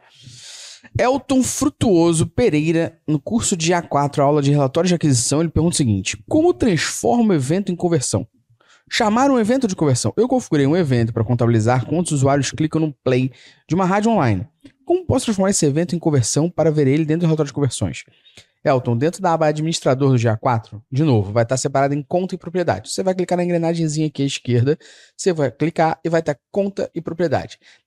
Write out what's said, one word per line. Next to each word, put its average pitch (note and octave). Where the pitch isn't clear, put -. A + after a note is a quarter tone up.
Elton C4
Frutuoso E3+
Pereira, E3
no D3+
curso G#3
de D#3+
G F3
A F3
quatro, C#3+
aula D3
de C#3
relatório D3
de F3
aquisição, C#3+
ele E3+
pergunta D#3+
o -
seguinte: G#2
"Como E4+
transforma A#3
o E3
evento E3
em -
conversão?" D#3+
Chamar A#3+
um B3+
evento B3
de F#3
conversão. C3
Eu A#3
configurei D3+
um D3+
evento B2
pra A2+
contabilizar A#2
quantos D#3+
usuários C#3
clicam D#3
no D#3
play C3
de D#3
uma F#3+
rádio G#3
online. A#2
Como F4
posso -
transformar G3
esse -
evento D#3+
em -
conversão D3
para D#3
ver D3
ele D3+
dentro D#3
do F3
relatório D#3
de C3+
conversões? A#2+
Elton, B2+
dentro E3
da F3
aba D#3+
administrador D3+
do C3
G A#2
A A2
quatro, A2
de C3
novo, G#2+
vai A#2
estar C3
separado C#3
em D3
conta F3+
e F3+
propriedade. E3
Você G3
vai F#3
clicar F3+
na F3
engrenagemzinha E3
aqui D3
à C#3
esquerda, B2+
você F#3+
vai D3
clicar D#3+
e E3+
vai E3
estar D3+
conta G3
e E3
propriedade. E3